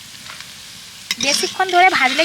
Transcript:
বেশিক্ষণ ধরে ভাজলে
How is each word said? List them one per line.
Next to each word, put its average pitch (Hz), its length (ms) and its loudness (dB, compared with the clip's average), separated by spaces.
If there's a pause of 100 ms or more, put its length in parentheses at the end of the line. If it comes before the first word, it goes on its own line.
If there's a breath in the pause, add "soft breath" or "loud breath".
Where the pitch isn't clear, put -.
(1300)
বেশিক্ষণ 359 500 0
ধরে 359 120 8 (100)
ভাজলে 262 280 4